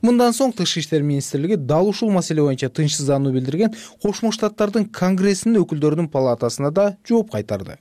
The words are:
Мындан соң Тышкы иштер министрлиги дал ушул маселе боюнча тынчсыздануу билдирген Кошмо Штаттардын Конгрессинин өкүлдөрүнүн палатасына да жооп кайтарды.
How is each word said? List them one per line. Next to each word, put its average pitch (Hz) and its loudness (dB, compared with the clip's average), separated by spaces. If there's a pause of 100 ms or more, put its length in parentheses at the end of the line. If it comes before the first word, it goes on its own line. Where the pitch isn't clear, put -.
Мындан 240 4
соң 262 0
Тышкы 170 -2
иштер 147 0
министрлиги 143 -2
дал 156 0
ушул 208 -2
маселе 170 0
боюнча 135 0
тынчсыздануу 139 0
билдирген 156 0 (260)
Кошмо 214 -2
Штаттардын 214 -2
Конгрессинин 190 2
өкүлдөрүнүн 151 0
палатасына 131 0
да 202 2 (100)
жооп 226 0
кайтарды. 208 -6